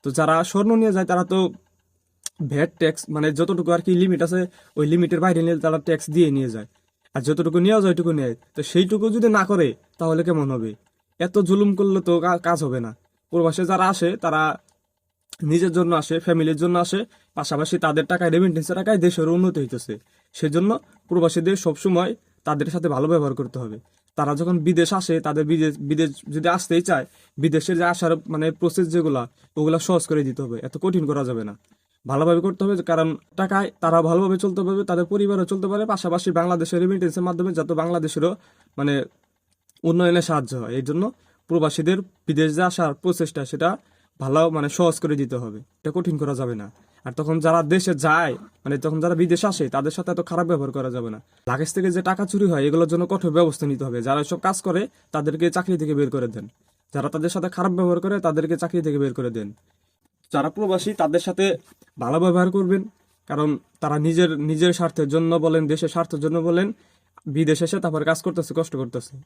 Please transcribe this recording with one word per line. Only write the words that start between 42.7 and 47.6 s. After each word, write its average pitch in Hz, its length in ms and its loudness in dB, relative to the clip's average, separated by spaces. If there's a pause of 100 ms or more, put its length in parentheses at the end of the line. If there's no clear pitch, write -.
প্রচেষ্টা 165 500 -2
সেটা 165 260 0 (500)
ভালো 151 300 2
মানে 147 180 -2
সহজ 170 320 2
করে 151 160 -2
দিতে 131 200 -4
হবে, 110 220 -10
এটা - 360 -12
কঠিন 175 240 -2
করা 143 160 -2
যাবে 123 200 -4
না। 104 120 -10 (380)
আর 131 80 -10
তখন 156 280 -2
যারা 165 220 4